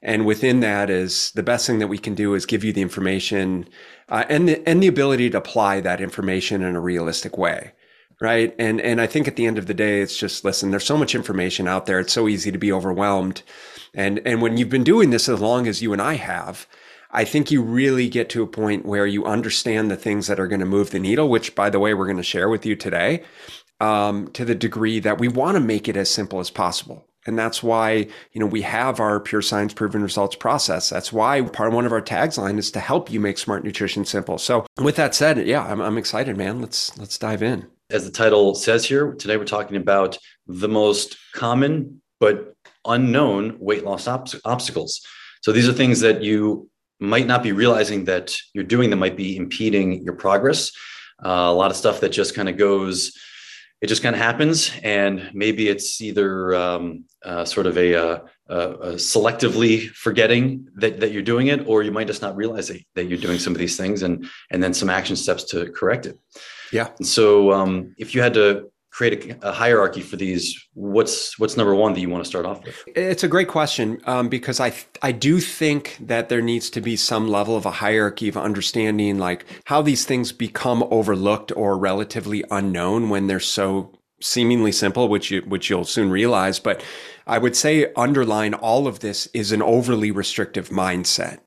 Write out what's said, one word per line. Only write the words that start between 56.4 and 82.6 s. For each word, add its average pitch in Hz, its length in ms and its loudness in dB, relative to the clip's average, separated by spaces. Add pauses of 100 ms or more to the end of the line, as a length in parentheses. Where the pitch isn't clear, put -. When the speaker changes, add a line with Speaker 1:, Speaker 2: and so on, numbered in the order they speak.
Speaker 2:
um, 87 480 -2 (200)
uh, 87 200 -4
sort 92 220 0
of 87 120 2
a, 87 160 6
uh, 82 240 0 (320)
uh, - 20 -6
uh, 90 420 -4
selectively 113 960 2
forgetting 120 840 2
that, 101 240 0
that 104 140 0
you're 101 100 -4
doing 120 240 2
it, 139 220 0
or 107 160 4
you 104 80 -2
might 107 160 -4
just 104 120 -6
not 98 140 -6
realize 104 320 -4
that, 90 140 -12 (160)
that 90 80 -2
you're 90 120 -4
doing 87 220 -2
some 90 140 -2
of 85 80 -2
these 87 160 -2
things 98 260 -2
and, 87 260 -2 (220)
and 90 100 -2
then 92 140 0
some 98 160 -2
action 95 240 -2
steps - 300 -4
to 85 260 -6
correct 107 340 -2
it. - 140 -12 (540)
Speaker 1:
Yeah. 113 160 0 (100)
Speaker 2:
And - 80 -6
so, 104 460 6
um, 92 440 0
if - 160 -12
you 123 100 2
had 120 120 4
to 101 380 4 (260)
create 110 320 -2
a, 101 200 -6
a - 20 -6
hierarchy 110 480 2
for - 160 -12
these, 92 440 -4 (140)
what's, 101 640 -2
what's 107 180 0
number 104 160 4
one 101 220 4
that 90 60 -4
you 90 80 -4
wanna 87 160 -4
start 90 200 -6
off 95 200 -10
with? - 180 -16 (140)
Speaker 1:
It's 185 260 0
a 180 60 2
great 175 180 2
question, 127 600 -2
um, 123 220 0
because 123 300 -4
I 123 120 0
th-, - 160 -14 (160)
I 135 100 0
do 139 260 2
think 151 640 -2
that 120 280 -4
there 120 140 0
needs 117 280 -2
to 117 100 -6
be 113 160 -4
some 110 320 0
level 104 280 0
of 98 80 -4
a 101 60 0
hierarchy 107 580 0
of 98 80 -4
understanding, 104 800 0
like, 90 280 -2 (220)
how 147 160 2
these 147 220 2
things 127 280 -2
become 120 580 -2
overlooked 104 640 0
or 98 240 0
relatively 101 720 -4
unknown 98 580 0